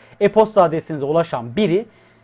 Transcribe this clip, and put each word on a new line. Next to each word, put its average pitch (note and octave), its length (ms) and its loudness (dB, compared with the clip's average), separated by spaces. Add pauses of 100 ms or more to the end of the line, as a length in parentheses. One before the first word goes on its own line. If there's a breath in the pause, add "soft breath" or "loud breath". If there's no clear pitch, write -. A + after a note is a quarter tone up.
(200 soft breath)
e-posta G#3 440 2
adresinize D#3 420 -4
ulaşan C#3 500 -2
biri G3+ 300 0 (380 soft breath)